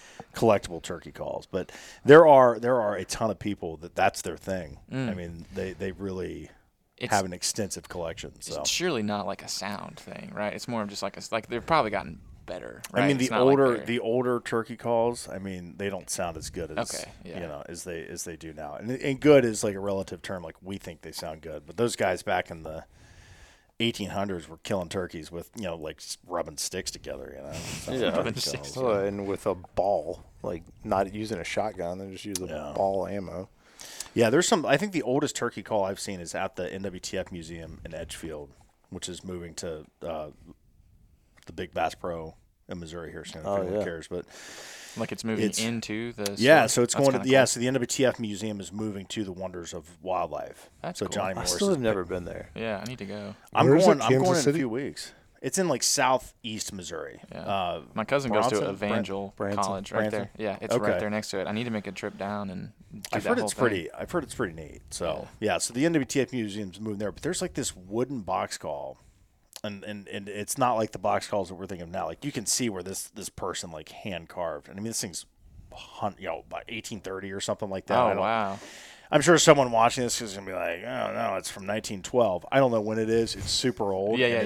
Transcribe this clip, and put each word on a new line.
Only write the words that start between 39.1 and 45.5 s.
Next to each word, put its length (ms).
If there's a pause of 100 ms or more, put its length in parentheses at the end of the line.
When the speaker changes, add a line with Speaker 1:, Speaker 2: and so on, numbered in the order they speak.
Speaker 1:
moving 300
to, 320 (200)
uh, 220 (1160)
the 60
Big 220
Bass 200
Pro 400 (340)
in 100
Missouri 320
here 140
soon, 180
if 60
Speaker 3:
Oh, 80
Speaker 1:
anyone 240
Speaker 3:
yeah. 40
Speaker 1:
cares. 240
But 180 (680)
Speaker 2:
Like, 140
it's 140
moving 220
Speaker 1:
it's 120